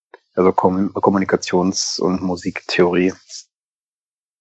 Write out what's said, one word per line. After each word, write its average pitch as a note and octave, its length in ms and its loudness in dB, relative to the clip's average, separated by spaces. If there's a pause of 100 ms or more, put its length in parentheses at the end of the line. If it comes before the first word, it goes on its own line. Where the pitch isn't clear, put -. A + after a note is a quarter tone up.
(340)
also F#2 180 2
Kom-, F#2+ 420 0
Kommunikations- F#2+ 1040 0
und F2+ 220 -2
Musiktheorie. F2+ 920 0 (1300)